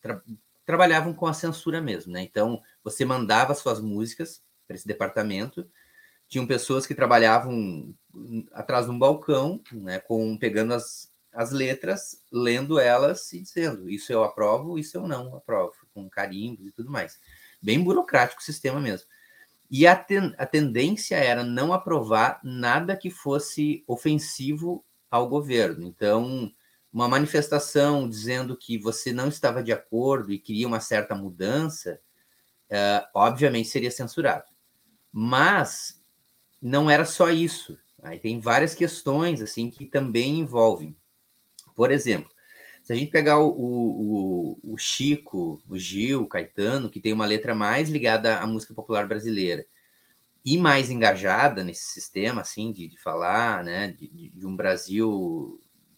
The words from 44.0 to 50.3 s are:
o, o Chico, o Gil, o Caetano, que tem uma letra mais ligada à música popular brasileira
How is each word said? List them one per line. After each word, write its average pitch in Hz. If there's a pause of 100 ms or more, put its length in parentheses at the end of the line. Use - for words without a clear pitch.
o, 110
o 107
Chico, 101
o 95
Gil, 104
o 98
Caetano, 104
que -
tem 110
uma 110
letra 107
mais 113
ligada 110
à 98
música 110
popular 107
brasileira 104 (800)